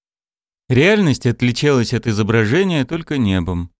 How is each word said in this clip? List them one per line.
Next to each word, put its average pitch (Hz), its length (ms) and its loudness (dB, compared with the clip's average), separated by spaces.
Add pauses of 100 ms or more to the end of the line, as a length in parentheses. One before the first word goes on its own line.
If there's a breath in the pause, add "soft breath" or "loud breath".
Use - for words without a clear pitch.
(680)
Реальность 156 580 2
отличалась 123 680 0
от 110 120 -4
изображения 117 800 0
только 160 340 -6
небом. 90 600 -2